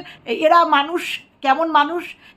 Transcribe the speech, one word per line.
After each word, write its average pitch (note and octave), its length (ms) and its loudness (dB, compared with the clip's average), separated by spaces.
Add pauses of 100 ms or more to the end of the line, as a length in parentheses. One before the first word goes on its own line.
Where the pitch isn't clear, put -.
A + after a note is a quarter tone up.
(260)
এরা D#4+ 380 2
মানুষ D#4+ 560 -2 (220)
কেমন D4+ 280 0
মানুষ, D4 340 0 (320)